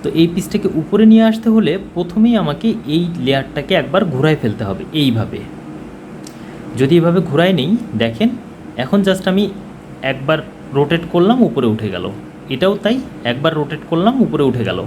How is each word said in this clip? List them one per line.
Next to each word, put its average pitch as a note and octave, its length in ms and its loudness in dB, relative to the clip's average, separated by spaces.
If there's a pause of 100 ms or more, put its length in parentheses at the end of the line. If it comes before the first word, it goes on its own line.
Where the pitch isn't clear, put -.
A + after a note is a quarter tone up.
তো D3 60 -2 (120)
এই E3+ 120 6
পিসটাকে G3 340 -2 (140)
উপরে G#3 300 2
নিয়ে A3 180 8
আসতে A3 260 -2
হলে F3 180 4 (200)
প্রথমেই G#3 500 2
আমাকে D3+ 240 -2 (280)
এই E3+ 80 2 (220)
লেয়ারটাকে C3+ 560 -2
একবার C#3+ 200 0 (120)
ঘুরায় D3 280 2
ফেলতে G#2+ 280 -2
হবে G2 140 -6 (180)
এইভাবে। A2 380 0 (1400)
যদি C3+ 200 4
এভাবে E3+ 200 4 (100)
ঘুরায় F3 300 2
নেই, C#3+ 120 0 (320)
দেখেন A#2 260 0 (540)
এখন G3+ 240 2
just F#3+ 240 0
আমি G3+ 120 2 (680)
একবার C#3 280 0 (380)
রোটেট D#3+ 260 2 (100)
করলাম, F#3+ 240 4 (120)
উপরে B2 240 0
উঠে G#2+ 200 -2
গেল। F2+ 120 -6 (480)
এটাও F3+ 200 2 (100)
তাই, A3+ 140 2 (340)
একবার C#3+ 280 0
রোটেট D3 300 -4
করলাম, F#3 240 2 (120)
উপরে D3 240 0
উঠে A#2 200 -2
গেল। F#2 180 -2